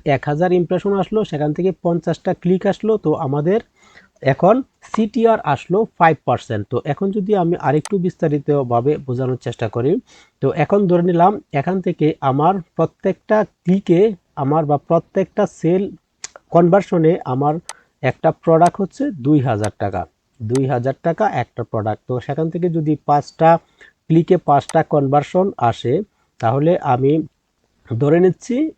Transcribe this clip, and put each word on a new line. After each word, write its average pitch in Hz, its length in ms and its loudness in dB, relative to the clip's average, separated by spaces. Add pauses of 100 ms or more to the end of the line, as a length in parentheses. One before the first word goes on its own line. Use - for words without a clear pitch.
(140)
এক 127 160 -2
হাজার 160 220 0
ইমপ্রেশন 180 400 0 (100)
আসলো, 214 180 -4 (100)
সেখান 151 260 -2
থেকে 185 140 -2 (140)
পঞ্চাশটা 170 480 -2 (100)
ক্লিক 180 200 0 (100)
আসলো, 214 200 -2 (120)
তো 156 60 0 (160)
আমাদের 151 340 0 (760)
এখন 190 200 4 (380)
সিটিআর 220 460 2 (160)
আসলো 170 240 -2 (200)
ফাইভ 165 180 4 (120)
পার্সেন্ট। 110 340 -2 (100)
তো - 40 -2 (160)
এখন 196 140 -4 (100)
যদি 208 160 -4 (100)
আমি 170 120 0 (140)
আরেকটু 151 260 0 (120)
বিস্তারিতভাবে 143 840 0 (140)
বোঝানোর 127 400 -4
চেষ্টা 120 200 -6 (100)
করি, 123 160 0 (480)
তো 135 60 0 (180)
এখন 202 160 2 (100)
ধরে 175 200 2
নিলাম 175 220 4 (280)
এখান 180 160 -2 (100)
থেকে 165 200 0 (240)
আমার 151 240 2 (220)
প্রত্যেকটা 185 600 -2 (280)
ক্লিকে 180 360 2 (420)
আমার 147 280 0
বা 147 60 2 (120)
প্রত্যেকটা - 560 -2 (140)
সেল 180 240 0 (720)
কনভার্সনে 170 580 4 (220)
আমার 143 200 0 (560)
একটা - 180 -2 (160)
প্রোডাক্ট 165 380 4
হচ্ছে 196 220 -6 (220)
দুই 151 120 4 (100)
হাজার 107 240 -2 (100)
টাকা, 95 200 -4 (380)
দুই 123 320 -2
হাজার 131 240 -2 (100)
টাকা 170 180 -2 (180)
একটা - 280 -10
প্রোডাক্ট। 107 380 -4
তো 131 60 -4 (120)
সেখান 156 260 -4
থেকে 175 140 -4 (100)
যদি 156 160 0 (160)
পাঁচটা 151 420 2 (560)
ক্লিকে 170 300 2 (120)
পাঁচটা 143 320 2 (140)
কনভার্সন 147 520 0 (240)
আসে, 120 240 -2 (480)
তাহলে 139 300 2 (220)
আমি 131 180 2 (880)
ধরে 147 220 4
নিচ্ছি 190 320 0 (220)